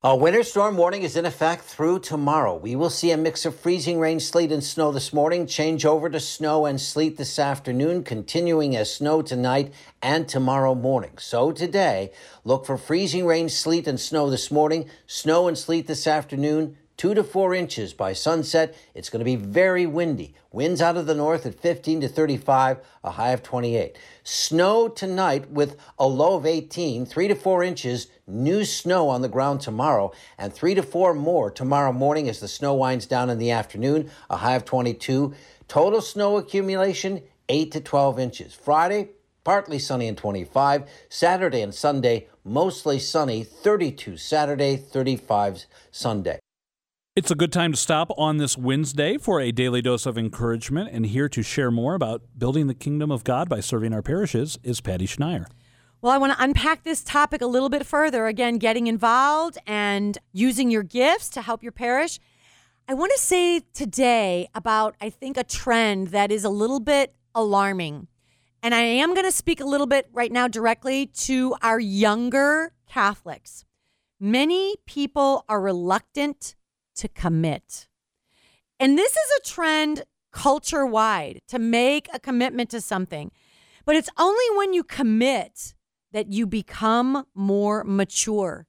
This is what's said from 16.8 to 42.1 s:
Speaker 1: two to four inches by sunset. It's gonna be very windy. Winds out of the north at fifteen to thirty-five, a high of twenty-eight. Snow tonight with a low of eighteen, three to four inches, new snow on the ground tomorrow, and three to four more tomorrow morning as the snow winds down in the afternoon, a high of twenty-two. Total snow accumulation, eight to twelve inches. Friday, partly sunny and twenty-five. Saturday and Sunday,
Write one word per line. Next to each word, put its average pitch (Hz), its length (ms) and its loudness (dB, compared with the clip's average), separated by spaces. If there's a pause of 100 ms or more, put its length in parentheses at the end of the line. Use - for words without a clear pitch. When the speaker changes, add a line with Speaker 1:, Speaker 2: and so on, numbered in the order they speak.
Speaker 1:
two 190 160 0
to 208 100 4
four 190 300 2
inches 120 400 -4
by 95 200 -4
sunset. 160 640 0 (200)
It's - 140 -14
gonna 117 140 -4
be 127 120 0
very 175 500 2
windy. 151 480 -4 (180)
Winds 151 300 -2
out 170 160 2
of 165 80 -4
the 156 100 0
north 156 300 0
at 110 120 -8
fifteen 160 440 -2
to 135 80 -2
thirty-five, 131 680 2 (260)
a 90 60 -6
high 113 200 -2
of 123 100 -2
twenty-eight. 120 560 -4 (260)
Snow 202 680 2
tonight 185 600 -2
with 143 280 -2 (200)
a 135 80 2
low 147 300 4
of 170 100 -2
eighteen, 160 600 -2
three 180 240 -2
to 202 60 4
four 185 280 2
inches, 123 440 -4 (200)
new 143 380 0
snow 175 420 0
on 127 140 0
the 127 80 -2
ground 135 320 0
tomorrow, 113 500 0 (260)
and 101 140 -8
three 180 240 0
to 185 80 2
four 175 300 2
more 151 360 0
tomorrow 135 440 0
morning 143 340 0
as 110 140 -6
the 104 80 -10
snow 143 240 -2
winds 131 320 0
down 123 240 0
in 117 80 -2
the 117 120 0
afternoon, 127 600 -2 (180)
a - 60 -2
high 113 200 0
of 127 100 -2
twenty-two. 131 680 -2 (360)
Total 202 320 4
snow 202 340 0
accumulation, 190 840 -2 (260)
eight 151 240 0
to 151 80 -6
twelve 139 400 0
inches. - 340 -8
Friday, 180 580 0 (340)
partly 175 340 0
sunny 123 300 -4
and 101 80 -8
twenty-five. 135 680 0 (240)
Saturday 175 540 0
and 101 120 -6
Sunday, 123 540 0 (160)